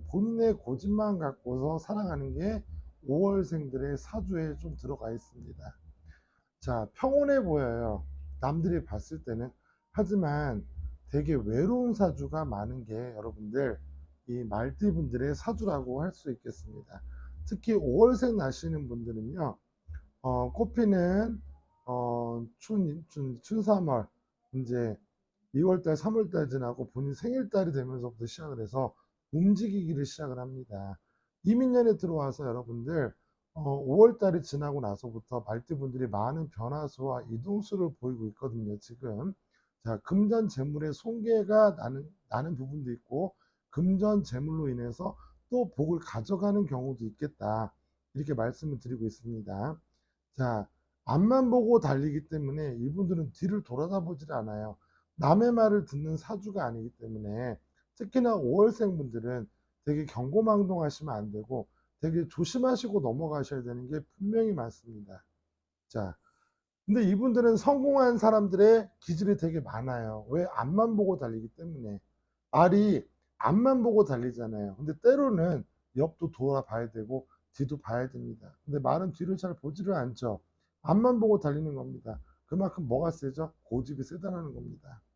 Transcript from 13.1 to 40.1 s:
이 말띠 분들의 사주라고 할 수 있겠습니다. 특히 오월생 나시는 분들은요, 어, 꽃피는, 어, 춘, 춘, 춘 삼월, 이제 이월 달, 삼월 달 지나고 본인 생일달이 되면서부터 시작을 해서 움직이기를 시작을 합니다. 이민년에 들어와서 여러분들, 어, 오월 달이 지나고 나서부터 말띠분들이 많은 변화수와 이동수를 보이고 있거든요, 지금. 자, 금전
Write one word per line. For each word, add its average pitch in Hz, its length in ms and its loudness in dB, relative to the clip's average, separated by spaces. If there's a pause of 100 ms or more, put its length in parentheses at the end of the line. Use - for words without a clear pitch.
이 123 160 -6
말띠 123 480 -2
분들의 139 420 -2
사주라고 143 680 -4
할 185 100 -6
수 - 180 -10
있겠습니다. - 720 -14 (460)
특히 220 260 -2
오월생 214 640 6
나시는 151 500 -4
분들은요, 120 720 -6 (640)
어, 123 320 0
꽃피는, 208 880 2 (500)
어, 120 540 -2 (140)
춘, 170 480 -2
춘, 131 340 -6
춘 220 220 -2
삼월, 165 420 2 (480)
이제 120 420 -2 (580)
이월 180 280 4
달, 160 160 0
삼월 220 320 0
달 165 180 0
지나고 123 440 -6
본인 139 240 -4
생일달이 208 560 0
되면서부터 123 560 -6
시작을 143 340 -10
해서 127 320 -4 (380)
움직이기를 185 760 2
시작을 135 320 -8
합니다. 117 600 -12 (460)
이민년에 240 520 6
들어와서 151 480 -4
여러분들, 120 640 -4 (440)
어, 143 200 -2
오월 190 440 8
달이 175 240 2
지나고 143 380 -4
나서부터 113 640 -6
말띠분들이 127 640 -4
많은 127 420 -2
변화수와 131 800 -6
이동수를 185 680 -4
보이고 120 280 -6
있거든요, 110 500 -6
지금. 120 560 -8 (500)
자, 113 200 -4
금전 214 440 2